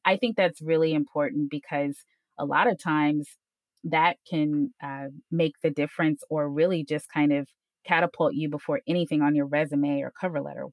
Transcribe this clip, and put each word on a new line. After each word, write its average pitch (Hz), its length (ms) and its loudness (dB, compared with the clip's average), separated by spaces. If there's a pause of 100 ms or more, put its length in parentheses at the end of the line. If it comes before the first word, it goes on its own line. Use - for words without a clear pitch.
I 190 120 4
think 226 200 -2
that's 175 260 0
really 160 320 2
important 147 560 -2
because 143 460 -4 (420)
a - 60 -4
lot 151 260 2
of 190 100 -2
times 151 460 2 (580)
that 160 320 2 (120)
can, 151 420 0 (120)
uh, 139 260 -10 (220)
make 165 320 0
the 190 80 0
difference, 151 600 -2
or 151 180 0
really 160 360 0
just 147 280 -6
kind 147 200 2
of 143 160 -2 (380)
catapult 170 480 2
you 151 140 -2
before - 400 -4
anything 170 340 0
on 147 120 2
your 143 120 2
resume 143 540 0
or 131 180 -6
cover 170 220 -4
letter 143 320 -10